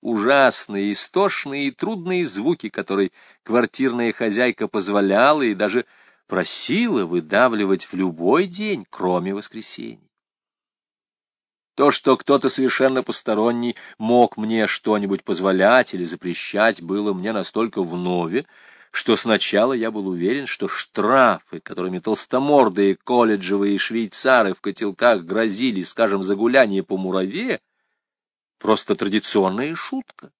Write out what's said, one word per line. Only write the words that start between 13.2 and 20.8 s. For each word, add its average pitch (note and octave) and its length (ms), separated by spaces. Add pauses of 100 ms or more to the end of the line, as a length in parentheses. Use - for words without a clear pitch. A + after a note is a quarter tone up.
мог A#2+ 400
мне A2 300
что-нибудь G2+ 560
позволять G2 680
или F#2 100
запрещать, F2+ 800
было G2 320
мне F#2+ 180
настолько G#2+ 500
вновь, F2 640 (460)
что - 240
сначала G#2+ 560
я A2+ 180
был G#2+ 180
уверен, F#2+ 380
что - 220
штрафы, G#2+ 920